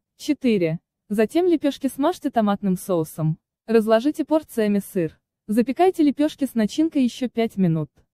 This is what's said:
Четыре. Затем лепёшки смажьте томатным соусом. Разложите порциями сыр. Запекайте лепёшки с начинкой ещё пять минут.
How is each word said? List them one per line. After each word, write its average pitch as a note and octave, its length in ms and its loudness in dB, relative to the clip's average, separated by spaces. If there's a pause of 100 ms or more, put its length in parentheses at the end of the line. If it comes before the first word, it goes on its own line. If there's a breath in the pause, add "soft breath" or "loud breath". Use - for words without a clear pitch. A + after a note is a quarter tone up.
(180)
Четыре. G#3 640 0 (280)
Затем A3+ 380 2
лепёшки D4 400 0
смажьте C#4+ 440 -2
томатным G3+ 460 0
соусом. D#3+ 640 -4 (280)
Разложите A3+ 600 2
порциями G#3+ 540 0
сыр. E3+ 380 -6 (300)
Запекайте C4 540 2
лепёшки D4 420 0
с - 100 -8
начинкой C4+ 500 0
ещё A#3+ 260 -4
пять A3+ 260 -2
минут. D#3+ 320 0 (280)